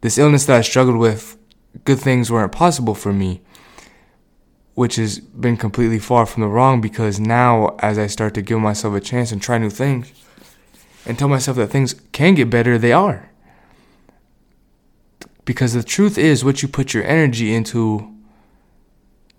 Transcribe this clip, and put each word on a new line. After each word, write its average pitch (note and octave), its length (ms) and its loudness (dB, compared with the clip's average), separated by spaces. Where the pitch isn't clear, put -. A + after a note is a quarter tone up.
this A2+ 180 -2
illness C#3+ 280 4
that C3 100 6
I A2+ 60 4
struggled B2+ 340 2
with, A2+ 400 -2
good C3+ 160 2
things B2 320 0
weren't G#2+ 200 0
possible C3+ 420 0
for G2+ 180 -4
me, F#2+ 300 -2
which A#2+ 220 -2
has A2 240 -4
been - 380 -4
completely A2+ 400 0
far A#2 260 2
from - 160 -6
the G#2+ 80 0
wrong, B2 320 2
because G#2 400 -4
now A#2 600 2
as G#2+ 180 -2
I G#2 80 0
start G#2+ 280 -4
to G#2+ 80 -4
give A2+ 160 -2
myself G#2+ 360 -2
a G2+ 60 -2
chance A#2+ 300 -4
and G2+ 120 -8
try A#2+ 160 -2
new A2 100 -2
things C3 420 -4
and A#2+ 140 -8
tell C#3 100 0
myself C3 300 -2
that G#2+ 80 0
things C3+ 280 -2
can F3+ 220 4
get C3 140 2
better, A#2 300 2
they A#2+ 140 2
are. D#3+ 360 0
Because B2 300 -2
the A#2+ 80 -2
truth G3+ 340 0
is, C3 300 2
what C#3 160 0
you C#3 60 -4
put - 260 -6
your G#2 100 -2
energy A#2 500 0
into A2 600 -4